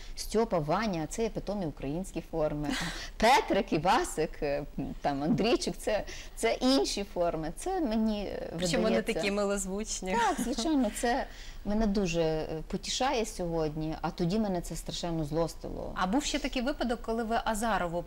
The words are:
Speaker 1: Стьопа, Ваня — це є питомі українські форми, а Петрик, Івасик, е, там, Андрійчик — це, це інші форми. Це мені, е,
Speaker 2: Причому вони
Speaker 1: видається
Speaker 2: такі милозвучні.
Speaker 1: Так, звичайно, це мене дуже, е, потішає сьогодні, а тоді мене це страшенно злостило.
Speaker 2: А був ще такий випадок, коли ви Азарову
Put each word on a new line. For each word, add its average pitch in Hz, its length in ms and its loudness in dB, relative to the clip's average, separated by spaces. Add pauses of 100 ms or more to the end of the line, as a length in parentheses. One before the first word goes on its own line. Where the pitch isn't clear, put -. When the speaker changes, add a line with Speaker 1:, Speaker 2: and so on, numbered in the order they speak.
(160)
Speaker 1:
Стьопа, 214 420 0
Ваня — 165 520 0
це - 120 -2
є 226 60 2
питомі 196 380 -4
українські 151 540 -4 (100)
форми, 151 400 0
а 208 140 -2 (320)
Петрик, 226 560 4
Івасик, 175 580 2 (120)
е, 143 220 0 (360)
там, 143 220 0
Андрійчик — 175 560 2
це, 208 260 0 (320)
це 226 180 2
інші 262 500 4 (100)
форми. 165 420 0
Це 381 240 -2
мені, 220 440 2
е, - 320 -6
Speaker 2:
Причому 170 260 0
вони 226 140 4
Speaker 1:
видається 226 180 0
Speaker 2:
такі 170 160 0
милозвучні. 202 800 0 (160)
Speaker 1:
Так, 285 160 0
звичайно, 269 460 2 (100)
це 240 260 0 (380)
мене 214 220 2
дуже, 190 360 2
е, 160 240 2 (200)
потішає 247 600 0
сьогодні, 156 760 -2
а 160 100 -2
тоді 175 280 0
мене 196 220 2
це 165 160 -6
страшенно 160 480 -2
злостило. 156 720 -2
Speaker 2:
А 185 120 0
був 233 180 2
ще - 140 0
такий 262 240 -2
випадок, 240 400 0
коли 226 220 0
ви 226 200 0
Азарову 190 640 0